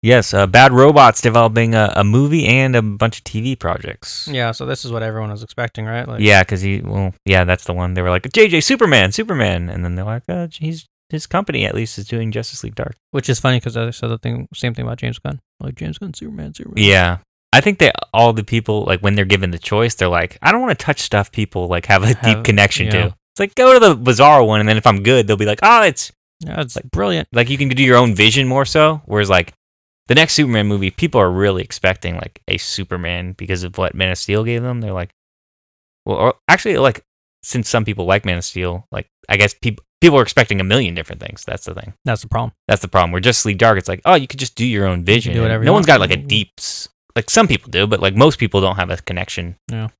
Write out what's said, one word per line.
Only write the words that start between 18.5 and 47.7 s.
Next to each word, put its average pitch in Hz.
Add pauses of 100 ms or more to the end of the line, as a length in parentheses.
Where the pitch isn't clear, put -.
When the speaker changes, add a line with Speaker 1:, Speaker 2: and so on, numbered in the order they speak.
Speaker 1:
like, 92
when 101
they're 101
given 95
the 85
choice, 110
they're 92
like, 87
"I 160
don't 233
wanna 247
touch -
stuff -
people, 98
like, 87
have 98
a 110
deep 107
Speaker 2:
Have, 110
Speaker 1:
connection 107
Speaker 2:
yeah. 107
Speaker 1:
to." 107
It's -
like, 196
go 262
to 254
the 196
Bizarro 127
one, 107
and 107
then 107
if 104
I'm 98
good, 120
they'll 107
be 104
like, 104
"Oh, 226
it's" 175 (300)
Speaker 2:
Yeah, 156
it's 123
Speaker 1:
like, -
Speaker 2:
brilliant. 175
Speaker 1:
like, 120
you 139
can 139
do 127
your 127
own 120
vision 107
more 131
so. 156
Whereas, 101
like, 87 (540)
the 131
next 156
Superman 117
movie, 98
people 151
are 92
really 95
expecting, 92
like, 85
a 95
Superman 90
because 92
of 87
what 92
Man 92
of 90
Steel 104
gave 117
them. 123
They're 104
like, 90 (960)
well, 104
or, 120 (140)
actually, 185
like, 127 (380)
since -
some 110
people 101
like 98
Man 90
of 90
Steel, 90
like, 104 (220)
I 104
guess 101
peop-, 113 (220)
people 151
are -
expecting 107
a 95
million 104
different -
things. -
That's -
the 85
thing. - (100)
Speaker 2:
That's 117
the 113
problem. 113 (160)
Speaker 1:
That's 101
the 92
problem. 87
Where 90
Justice 117
League 104
Dark, 110
it's -
like, 92
oh, 180
you 139
could 135
just 131
do 113
your 104
own 90
Speaker 2:
You 85
can -
Speaker 1:
vision. 117
Speaker 2:
do 117
Speaker 1:
And 113
Speaker 2:
whatever 110
Speaker 1:
no 147
Speaker 2:
you -
Speaker 1:
one's 202
Speaker 2:
want. 139
Speaker 1:
got, -
like, 92
a 90
deep 104
s-, - (280)
like, -
some 220
people -